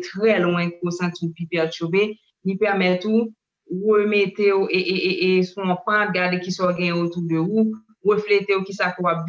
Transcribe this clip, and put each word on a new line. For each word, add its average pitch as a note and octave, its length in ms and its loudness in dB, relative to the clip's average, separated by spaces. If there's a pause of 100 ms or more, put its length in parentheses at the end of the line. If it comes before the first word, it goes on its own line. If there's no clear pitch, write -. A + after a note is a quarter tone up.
trè G3+ 320 2
lwen, F3 320 0
ke F3 160 -6
ou F3 80 -4
santi F3 320 -4
ou E3 80 -8
pi E3+ 160 -8
pèchòbe, E3+ 540 0 (420)
li F#3+ 160 0
pèmèt F#3 480 2
ou, A3+ 160 2 (480)
ou G#3 240 2
remete G#3 540 2
ou, G3 180 0
e, F#3 80 2
e, F#3 160 0
e, F#3 160 0 (160)
e, F#3 160 4
sou F#3+ 240 -4
yon F3+ 160 0
pan, G#3 320 0
gade F3+ 240 0
ki F#3 160 -6
sa F3+ 240 0
gen F3 160 0
otou E3+ 320 -2
de D#3+ 140 0
ou, A3 260 2 (380)
ou G#3 80 4
reflete G3+ 400 0
ou F#3+ 120 0
ki G3 120 -10
sa F3+ 160 -2
k - 80 -8
w F3 80 0
ap E3 200 -2